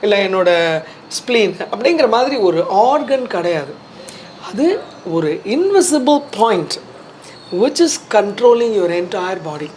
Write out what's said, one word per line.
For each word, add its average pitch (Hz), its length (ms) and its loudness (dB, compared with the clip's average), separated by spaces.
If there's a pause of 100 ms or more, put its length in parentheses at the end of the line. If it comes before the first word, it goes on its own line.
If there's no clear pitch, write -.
இல்லை 208 140 4 (100)
என்னோட 185 220 2 (680)
ஸ்ப்ளீன் 220 360 0 (200)
அப்படிங்கிற 269 420 2
மாதிரி 262 200 0 (120)
ஒரு 165 120 2 (280)
ஆர்கன் 269 380 0 (100)
கிடையாது. 170 380 -2 (760)
அது 262 160 -2 (520)
ஒரு 156 140 0 (240)
இன்விசிபிள் 302 640 2 (200)
பாயிண்ட் 208 380 0 (840)
which 285 240 0
is 302 80 0 (200)
controlling 233 680 4
your 175 80 2 (120)
entire 185 480 -6
body. 151 300 -8